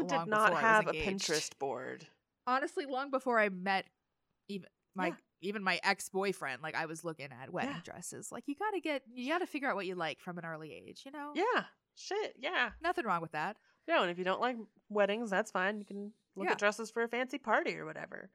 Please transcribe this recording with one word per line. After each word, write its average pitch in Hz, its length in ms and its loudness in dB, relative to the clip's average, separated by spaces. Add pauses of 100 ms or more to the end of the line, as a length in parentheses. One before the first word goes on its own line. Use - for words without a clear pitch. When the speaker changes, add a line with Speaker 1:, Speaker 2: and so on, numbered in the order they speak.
Speaker 1:
that 294 80 -2
Speaker 2:
did 285 80 2
Speaker 1:
long - 120 0
Speaker 2:
not 214 220 6
Speaker 1:
before - 100 4
Speaker 2:
have 214 280 8
Speaker 1:
I - 20 4
was 156 60 2
Speaker 2:
a - 20 -2 (100)
Speaker 1:
engaged. 190 220 0
Speaker 2:
Pinterest - 300 0
board? 127 440 -4 (440)
Speaker 1:
Honestly, 285 380 0
long 269 260 -4
before 262 260 2
I 208 100 6
met 190 360 0 (640)
even 196 180 -6 (300)
my, 185 100 0
Speaker 2:
Yeah. 170 80 0 (260)
Speaker 1:
even 202 220 -4
my 180 220 4
ex-boyfriend, 190 760 0
like, 151 140 -6
I 151 120 0
was 160 180 -8
looking 151 260 -6
at 127 200 -12
wedding 180 260 -2
Speaker 2:
Yeah. 170 80 -10
Speaker 1:
dresses. - 480 -12
Like, - 160 -10
"You 285 80 -4
gotta 403 240 -2
get, 285 240 -2 (100)
you 254 180 -6
gotta 349 140 0
figure 277 220 -2
out 190 80 2
what 196 100 -2
you 185 80 -4
like 165 240 -4
from 175 200 -10
an 170 60 -10
early 160 280 -10
age," 90 320 -14
you 277 80 -16
know? 294 240 -10
Speaker 2:
Yeah. 359 300 2 (280)
Shit, - 460 -4
yeah. 262 300 0 (120)
Speaker 1:
Nothing 339 220 0
wrong 180 180 2
with 165 100 -8
that. 165 240 -2 (300)
Speaker 2:
No, 311 160 4
and 180 80 2
if 175 80 -4
you 185 60 0
don't 185 160 2
like 240 160 2 (320)
weddings, 208 420 2
that's 196 220 2
fine. 196 260 2
You 208 60 -10
can 202 280 -10 (220)
look 190 120 -4
Speaker 1:
Yeah. 185 60 4
Speaker 2:
at - 60 0
dresses 208 320 2
for 233 140 -2
a 226 40 0
fancy 254 300 -2
party 233 380 2
or 156 80 -6
whatever. 156 500 -10